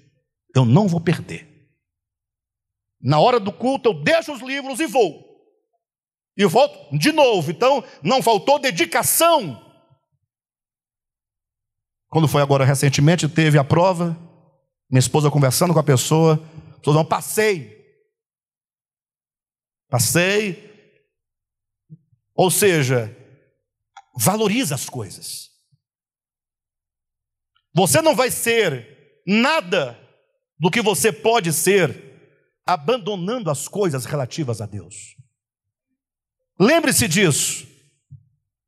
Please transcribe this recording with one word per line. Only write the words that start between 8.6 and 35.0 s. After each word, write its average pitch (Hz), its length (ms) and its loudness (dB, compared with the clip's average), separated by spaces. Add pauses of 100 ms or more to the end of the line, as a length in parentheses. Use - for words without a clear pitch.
Quando 156 220 2
foi 147 120 2
agora 139 220 2
recentemente, 143 640 2
teve 156 300 2
a 143 60 4
prova, 170 540 0 (720)
minha 135 100 2
esposa 147 300 2
conversando 147 440 0
com 160 60 0
a 151 40 2
pessoa, 156 580 2 (340)
a - 40 -20
pessoa, 156 160 2
"Não, 160 100 2
passei. 170 720 -4 (2000)
Passei." 180 840 -2 (1600)
Ou 180 160 2
seja, 135 680 0 (1000)
valoriza 202 600 -2
as - 140 -10
coisas. - 600 -16 (2250)
Você 185 280 2
não 311 120 4
vai 254 160 0
ser 202 960 -4
nada 196 720 0 (600)
do 156 100 2
que 214 120 -2
você 208 320 0
pode 220 400 0
ser 175 580 0 (540)
abandonando 185 840 -4
as 139 180 -6
coisas 156 380 -4
relativas 131 540 -8
a 107 60 -12
Deus. 95 500 -18 (1400)